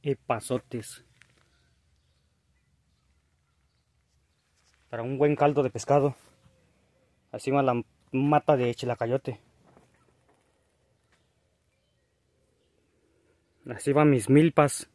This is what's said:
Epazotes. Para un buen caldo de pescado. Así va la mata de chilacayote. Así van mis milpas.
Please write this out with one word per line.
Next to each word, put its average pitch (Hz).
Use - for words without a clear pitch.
Epazotes. 123
Para 113
un 131
buen 147
caldo 147
de 127
pescado. 139
Así 131
va 139
la 123
mata 143
de 120
chilacayote. 123
Así 131
van 151
mis 127
milpas. 147